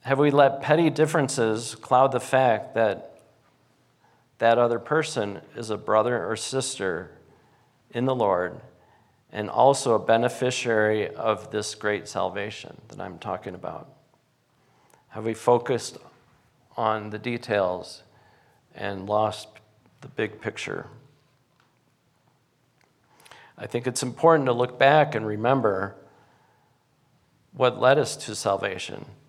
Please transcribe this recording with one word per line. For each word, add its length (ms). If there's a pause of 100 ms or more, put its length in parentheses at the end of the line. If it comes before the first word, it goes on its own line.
Have 160
we 140
let 300
petty 280
differences 840
cloud 380
the 80
fact 540
that 440 (1160)
that 200
other 220
person 640 (160)
is 120
a 80
brother 480
or 120
sister 760 (800)
in 140
the 100
Lord 460 (680)
and 200
also 440
a 60
beneficiary 1120
of 380
this 240
great 320
salvation 800
that 140
I'm 180
talking 360
about? 340 (1200)
Have 160
we 80
focused 640 (800)
on 320
the 100
details 840 (720)
and 320
lost 400 (540)
the 60
big 340
picture? 460 (2750)
I 100
think 180
it's 180
important 440
to 60
look 260
back 360
and 120
remember 680 (1600)
what 280
led 180
us 180
to 200
salvation 680 (240)